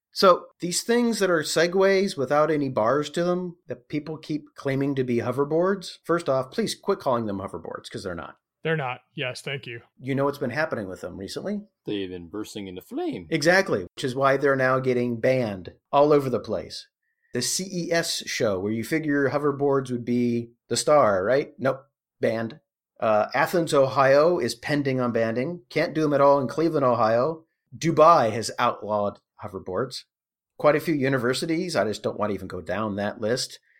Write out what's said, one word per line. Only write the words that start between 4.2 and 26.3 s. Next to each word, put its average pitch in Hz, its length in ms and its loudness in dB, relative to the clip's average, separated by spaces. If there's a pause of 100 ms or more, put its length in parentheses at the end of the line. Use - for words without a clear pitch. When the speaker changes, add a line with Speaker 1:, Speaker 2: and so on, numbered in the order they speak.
Speaker 1:
claiming 139 400 -2
to 135 80 0
be 123 140 0
hoverboards, 147 880 -2
first 170 240 -2
off, 131 240 0
please 214 240 -2
quit 190 240 -2
calling 117 280 0
them 98 120 -4
hoverboards, - 500 -12
'cause - 140 -10
they're 90 120 -8
not. 76 220 -12 (260)
Speaker 2:
They're 160 120 0
not. 127 260 -6 (120)
Yes, 127 280 -8
thank 139 260 -10
you. 117 140 -14 (180)
Speaker 1:
You 131 160 -4
know 139 100 2
what's 139 140 -2
been 131 100 -4
happening 117 400 -4
with 90 120 -12
them 87 160 -10
recently? 180 440 -8 (240)
Speaker 3:
They've 98 240 -6
been 87 200 -12
bursting 104 380 -10
into 92 140 -12
flame. 254 480 -8
Speaker 1:
Exactly, 165 540 2 (120)
which - 80 -10
is 127 120 -4
why 135 220 2
they're 139 180 2
now 131 240 2
getting 120 400 0
banned 110 560 -2 (160)
all 143 200 6
over 139 180 4
the 117 100 0
place. - 480 -8 (460)
The - 80 -2
C 185 280 -4
E 175 220 -4
S 165 360 -2
show, 104 320 0
where 101 120 -2
you 113 120 -2
figure 143 460 0
hoverboards 139 640 0
would 120 140 -6
be 120 460 0 (180)
the 117 80 -2
star, 110 460 4
right? 131 360 0
Nope. 131 260 -4 (340)
Banned. 117 400 -2 (400)
Uh, 107 360 2
Athens, 156 380 0
Ohio 139 680 4
is 117 160 -2
pending 139 440 -2
on 123 120 0
banning. 117 580 -2
Can't - 240 -2
do 156 100 0
'em 151 100 2
at 139 80 4
all 143 180 6